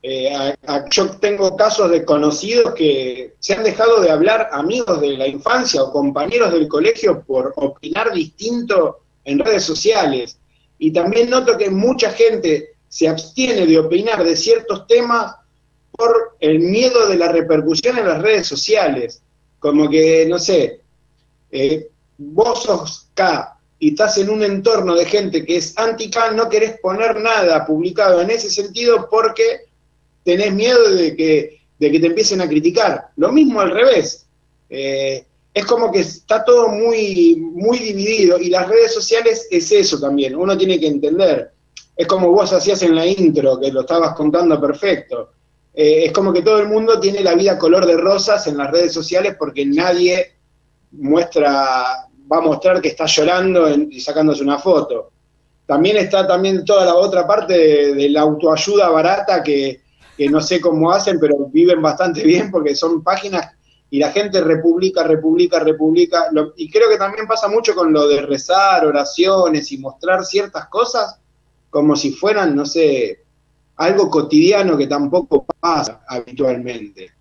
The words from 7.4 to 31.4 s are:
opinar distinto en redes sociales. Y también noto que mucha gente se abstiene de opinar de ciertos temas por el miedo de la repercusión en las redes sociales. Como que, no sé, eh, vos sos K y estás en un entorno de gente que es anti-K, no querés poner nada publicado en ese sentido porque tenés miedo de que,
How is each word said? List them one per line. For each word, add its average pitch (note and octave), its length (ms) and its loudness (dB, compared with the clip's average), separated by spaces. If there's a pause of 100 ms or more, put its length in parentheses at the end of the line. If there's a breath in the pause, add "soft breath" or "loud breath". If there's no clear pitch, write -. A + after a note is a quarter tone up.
opinar E3+ 560 -6
distinto G3 880 -4 (240)
en C#3+ 140 -2
redes G#3+ 240 0
sociales. D#3 760 -2 (420)
Y D#3 120 0
también G3+ 380 0
noto B3 280 2
que G3+ 120 -2
mucha G#3 420 0
gente F3+ 640 0 (120)
se D#3+ 220 -2
abstiene G#3 560 -2
de D#3+ 140 6
opinar F#3+ 440 0
de E3 140 0
ciertos A3 500 -2
temas A#3 480 0 (560)
por - 480 -2
el D#3 200 0
miedo A3 480 0
de F#3+ 100 0
la E3+ 120 0
repercusión E3 680 0
en G#3+ 100 0
las D#3+ 140 -2
redes G#3 260 0
sociales. C#3+ 720 -2 (380)
Como D3 300 2
que, D#3+ 380 4
no F3 120 -2
sé, E3 420 -2 (680)
eh, C#3+ 380 -4 (280)
vos G3+ 460 -2
sos E3+ 500 -6
K F3 360 -2 (300)
y D3+ 100 2
estás G#3 280 0
en G3 120 -2
un G#3+ 140 -2
entorno G3 520 0
de F3 80 2
gente E3+ 420 -2
que F3 120 -2
es - 200 -8
anti-K, A3+ 540 -4
no A3 160 -2
querés G#3+ 320 -2
poner G#3+ 400 -2
nada G#3 460 0
publicado F3 560 0
en F#3+ 100 -2
ese A3+ 180 -4
sentido A3 600 -2
porque A3+ 560 0 (580)
tenés F#3+ 300 0
miedo A3+ 360 4
de E3+ 280 0
que, D#3 440 0 (180)